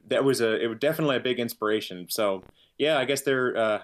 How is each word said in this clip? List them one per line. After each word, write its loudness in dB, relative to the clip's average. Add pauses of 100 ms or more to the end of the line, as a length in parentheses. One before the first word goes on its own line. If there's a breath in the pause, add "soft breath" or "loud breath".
that 2
was 2
a, 2
it 0
was -6
definitely 0
a 0
big -2
inspiration. -4
So, 0 (340 soft breath)
yeah, 2
I 0
guess -2
they're, 0
uh, 2